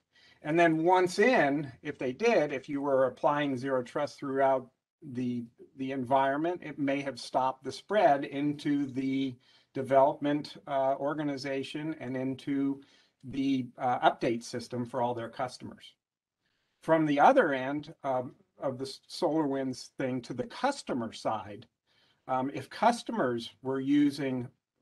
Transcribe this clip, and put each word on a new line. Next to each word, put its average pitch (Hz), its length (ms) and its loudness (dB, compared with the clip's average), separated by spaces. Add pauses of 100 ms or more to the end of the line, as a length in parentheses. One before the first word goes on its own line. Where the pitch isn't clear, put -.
(420)
And 151 160 0
then 165 280 6
once 185 340 4
in, 156 500 4 (120)
if 151 160 -8
they 127 160 -4
did, 175 400 2
if 127 160 -8
you 139 120 -4
were 135 260 2
applying 147 500 0
zero 131 260 -2
trust 147 340 -6
throughout 135 520 0 (320)
the, 123 420 -4 (320)
the 131 160 -6
environment, 139 720 0
it 147 160 -12
may 139 220 0
have 135 180 -8
stopped 131 460 -2
the 127 80 -8
spread 160 500 2
into 147 640 -2
the 135 500 -4 (380)
development, 143 800 2 (100)
uh, 135 300 0
organization 143 1040 -4
and 127 160 -8
into 139 640 -2 (460)
the, 131 420 -2 (100)
uh, 131 320 2
update 120 340 -2
system 120 420 -8
for 123 160 -4
all 120 120 0
their 117 140 -8
customers. - 680 -10 (880)
From 160 220 4
the 143 140 2
other 185 320 6
end, 139 420 -4 (120)
um, 127 280 -2 (280)
of 135 160 -4
the 131 80 -6
s-, - 240 -14
SolarWinds 139 880 -2
thing 131 240 -2
to - 120 -12
the 123 120 -6
customer 208 640 -4
side, 104 560 -6 (640)
um, 131 240 -2
if 131 160 -10
customers 208 800 0 (120)
were 131 200 -2
using, 139 640 2 (340)